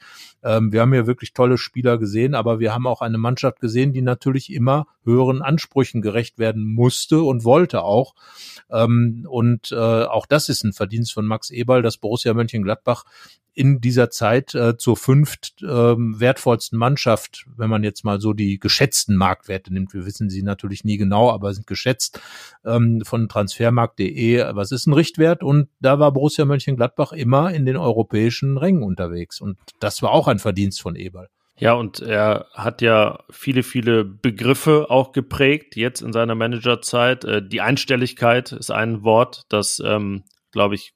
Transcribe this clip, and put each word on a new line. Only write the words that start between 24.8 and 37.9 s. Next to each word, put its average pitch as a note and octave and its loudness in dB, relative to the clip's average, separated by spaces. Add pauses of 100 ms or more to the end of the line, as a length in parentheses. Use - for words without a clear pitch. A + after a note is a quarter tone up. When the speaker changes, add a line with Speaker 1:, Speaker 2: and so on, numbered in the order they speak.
Speaker 1:
ein D3+ 4
Richtwert? E3 2
Und C#3+ 2 (100)
da C3+ 4
war D3 6
Borussia C#3+ 0
Mönchengladbach C#3 -2
immer D3 0
in C#3 -2
den C3 0
europäischen A#2 0
Rängen E3 0
unterwegs. F2 -6
Und G2 -10 (220)
das - -6
war A2 0
auch D#3 2
ein A2 2
Verdienst G2+ -4
von F#2+ -10
Eberl. F#2 -18 (280)
Speaker 2:
Ja, A#2 4
und A2+ -6
er G#2+ 0
hat A2 -8
ja A2 4 (100)
viele, B2+ -2
viele A2+ 0
Begriffe B2 0
auch C3 2
geprägt, C#3+ -2
jetzt A#2+ -4
in A2+ -10
seiner A#2 -2
Managerzeit. A#2+ -2
Äh, G#2 -2
die G#2 -6
Einstelligkeit B2 0